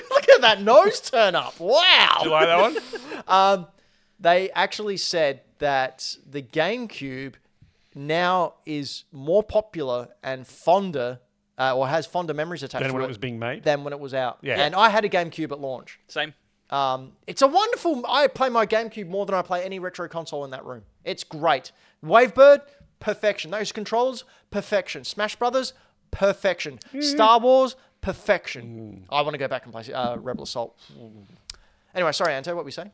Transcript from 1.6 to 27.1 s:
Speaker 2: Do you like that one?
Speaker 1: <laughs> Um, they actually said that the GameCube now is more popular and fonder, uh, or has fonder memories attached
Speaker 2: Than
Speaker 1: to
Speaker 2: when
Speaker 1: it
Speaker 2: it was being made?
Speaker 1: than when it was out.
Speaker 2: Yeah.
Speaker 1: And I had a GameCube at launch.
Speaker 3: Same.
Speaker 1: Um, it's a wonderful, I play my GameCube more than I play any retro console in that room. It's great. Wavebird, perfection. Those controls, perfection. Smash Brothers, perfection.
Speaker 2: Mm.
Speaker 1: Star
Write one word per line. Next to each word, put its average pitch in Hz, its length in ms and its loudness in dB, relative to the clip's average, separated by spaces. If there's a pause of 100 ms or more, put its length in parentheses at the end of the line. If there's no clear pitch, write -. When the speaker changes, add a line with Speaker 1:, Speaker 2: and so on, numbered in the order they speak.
Speaker 2:
Do - 60 0
you 160 60 0
like 156 160 6
that 170 120 6
one? 226 220 4
Speaker 1:
<laughs> - 20 -16 (440)
Um, 190 400 4 (520)
they 180 320 2
actually 202 460 -4
said 147 440 -2 (180)
that 135 560 -4 (120)
the 143 140 -10
GameCube 143 920 -6 (580)
now 170 600 -2 (100)
is 147 460 -10
more 160 320 0
popular 139 640 -4 (160)
and 131 240 -8
fonder, 156 720 0 (400)
uh, 131 180 0
or 131 100 0
has 151 200 -2
fonder 175 260 -6
memories 156 300 -6
attached - 180 -8
Speaker 2:
Than 131 80 -2
Speaker 1:
to 131 60 -4
Speaker 2:
when 131 80 -4
Speaker 1:
it - 20 -2
Speaker 2:
it 131 40 -8
was 117 100 -12
being 120 180 -8
made? 117 260 -8
Speaker 1:
than 147 200 0
when 143 100 -10
it 143 60 -12
was 139 160 -12
out. 127 260 -4
Speaker 2:
Yeah. 143 180 -2
Speaker 1:
And 156 140 0
I 208 160 4
had 208 160 2
a 196 40 -6
GameCube 160 420 -4
at 147 80 -8
launch. 131 480 -12
Speaker 3:
Same. 151 260 -6 (380)
Speaker 1:
Um, 131 400 -4 (160)
it's 180 160 -4
a 277 40 6
wonderful, 339 600 0
I 277 200 2
play 262 220 -2
my 233 160 0
GameCube 220 440 -4
more 196 180 -4
than 196 80 -2
I 180 80 0
play 180 200 -4
any 190 140 -8
retro 180 300 -10
console 156 360 -10
in 135 80 -12
that 127 140 -12
room. 120 180 -14 (200)
It's 180 200 -8
great. 147 480 0 (320)
Wavebird, 254 580 6 (380)
perfection. 202 520 -4
Those 208 200 -6
controls, 233 520 -4 (260)
perfection. 190 540 -4
Smash 208 320 -6
Brothers, 247 380 -2 (360)
perfection. 180 720 -2 (140)
Speaker 2:
Mm. 285 100 -6
Speaker 1:
Star 240 360 4